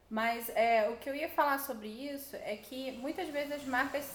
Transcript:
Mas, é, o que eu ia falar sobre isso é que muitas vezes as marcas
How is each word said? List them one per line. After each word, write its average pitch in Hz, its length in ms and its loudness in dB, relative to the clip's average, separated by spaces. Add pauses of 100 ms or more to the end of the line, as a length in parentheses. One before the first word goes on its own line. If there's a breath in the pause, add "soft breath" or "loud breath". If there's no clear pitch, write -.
Mas, 233 420 0
é, 226 380 6
o 233 100 -2
que - 120 -6
eu 269 60 -2
ia 311 140 -2
falar 285 280 4
sobre 226 300 -6
isso 277 480 -8
é 214 220 -4
que 262 340 -6
muitas 311 380 -4
vezes 285 240 -2
as 277 120 -6
marcas 277 500 2